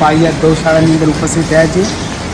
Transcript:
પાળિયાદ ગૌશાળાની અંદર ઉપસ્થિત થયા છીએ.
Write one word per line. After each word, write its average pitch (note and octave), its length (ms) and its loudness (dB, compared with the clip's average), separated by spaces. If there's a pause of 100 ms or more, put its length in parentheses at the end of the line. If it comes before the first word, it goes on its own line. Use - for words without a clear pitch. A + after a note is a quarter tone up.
પાળિયાદ D#3 420 2
ગૌશાળાની D#3+ 440 2
અંદર D#3+ 200 2
ઉપસ્થિત D3+ 440 -2
થયા D#3+ 160 4
છીએ. E3+ 160 0 (520)